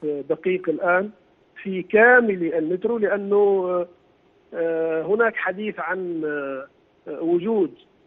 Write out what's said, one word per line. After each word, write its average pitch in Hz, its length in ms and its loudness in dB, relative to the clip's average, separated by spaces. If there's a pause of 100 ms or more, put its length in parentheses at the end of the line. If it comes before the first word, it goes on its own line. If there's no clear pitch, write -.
دقيق 156 640 -4
الآن 180 420 0 (520)
في 185 200 -6
كامل 214 720 4
المترو، 185 440 -2
لأنه، 202 680 2 (880)
آه، 165 480 -2
هناك 220 340 0
حديث 190 440 -6
عن، 175 440 -6
آه، 139 420 -6 (560)
وجود، 175 480 0 (360)